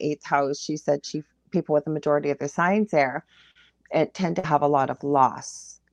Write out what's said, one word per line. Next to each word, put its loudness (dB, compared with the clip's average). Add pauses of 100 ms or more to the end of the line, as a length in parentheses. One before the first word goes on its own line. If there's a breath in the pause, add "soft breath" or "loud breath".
eighth -4
house, 0
she -6
said -2
she, -8 (280)
people -2
with 2
the -4
majority 0
of -4
their -6
signs 2
there, 2 (680 soft breath)
it 0
tend -2
to -4
have 2
a 2
lot 2
of -8
loss, 0 (140)